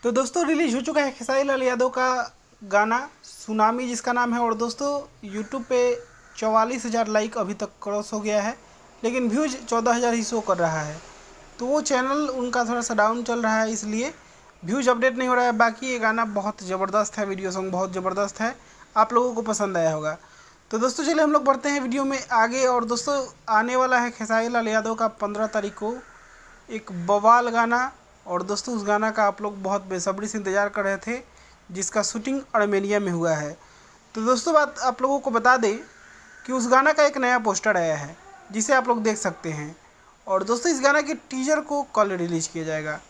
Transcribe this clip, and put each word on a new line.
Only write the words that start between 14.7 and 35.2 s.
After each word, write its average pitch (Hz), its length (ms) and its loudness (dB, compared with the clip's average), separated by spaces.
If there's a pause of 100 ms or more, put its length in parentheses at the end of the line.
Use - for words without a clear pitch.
update 240 300 2
नहीं 254 100 0
हो 254 60 2
रहा 247 100 4
है। 240 100 4
बाकी 226 320 -2
ये 254 120 -4
गाना 226 340 0
बहुत 202 320 -6
ज़बरदस्त 190 540 -2
है, 208 80 -2
video 190 240 -6
song 190 220 -6
बहुत 180 200 -2
ज़बरदस्त 190 480 -4
है, 233 140 -2 (420)
आप 220 160 4
लोगों 247 220 2
को 226 100 -4
पसंद 202 320 -2
आया 160 160 2
होगा। 156 240 -4 (540)
तो 220 80 -2
दोस्तों, 254 260 0
चलिए 311 180 2
हम 294 100 4
लोग 285 120 4
बढ़ते 269 240 2
हैं 285 120 0
वीडियो 254 240 -2
में 269 140 -2 (120)
आगे। 240 360 2
और 247 180 2
दोस्तों, 240 300 -2 (360)
आने 233 260 2
वाला 254 240 4
है 240 100 -2
खेसारी 226 380 -2
लाल 233 200 0
यादव 220 260 0
का 226 120 0 (140)
पन्द्रह 208 260 -2
तारीख 208 280 -4
को 214 180 -6 (760)
एक 220 220 -10 (160)
बवाल 220 420 6
गाना, 233 320 2 (460)
और 180 160 -2
दोस्तों, 202 340 -4
उस 208 100 -6
गाना 208 240 2
का 220 140 2
आप 202 180 0
लोग 208 200 -6
बहुत 190 220 -2
बेसब्री 190 440 -4
से 220 100 -6
इंतज़ार 202 300 0
कर 202 160 -4
रहे 196 140 0
थे, 226 180 -6 (540)
जिसका 190 320 -2
शूटिंग 262 380 -4 (160)
आर्मेनिया 202 440 2
में 190 120 -2
हुआ 165 220 0
है। 151 220 -6 (580)
तो 220 80 -4
दोस्तों, 254 320 2
बात 294 260 4
आप 254 220 -2
लोगों 269 180 2